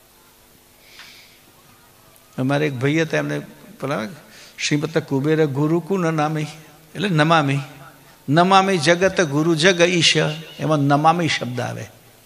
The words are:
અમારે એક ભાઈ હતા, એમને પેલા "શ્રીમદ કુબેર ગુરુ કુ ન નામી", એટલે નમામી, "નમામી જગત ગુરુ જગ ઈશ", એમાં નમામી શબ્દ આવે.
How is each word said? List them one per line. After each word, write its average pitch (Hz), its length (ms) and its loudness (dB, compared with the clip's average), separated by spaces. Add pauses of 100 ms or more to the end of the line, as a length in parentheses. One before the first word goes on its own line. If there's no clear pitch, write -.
(2500)
અમારે 143 280 -2
એક 143 60 -4
ભાઈ 139 300 -2
હતા, 156 140 -4
એમને 147 220 -4 (420)
પેલા 170 280 -6 (500)
"શ્રીમદ 151 400 -2
કુબેર 151 480 0
ગુરુ 151 340 0
કુ 190 180 -4
ન 165 160 -2
નામી", 151 320 -2 (480)
એટલે 175 140 -4
નમામી, 151 520 2 (680)
"નમામી 190 500 4
જગત 175 420 2
ગુરુ 160 340 0
જગ 175 260 2
ઈશ", 175 360 2 (420)
એમાં 151 200 0
નમામી 151 500 2
શબ્દ 123 320 -6
આવે. 117 280 -8 (380)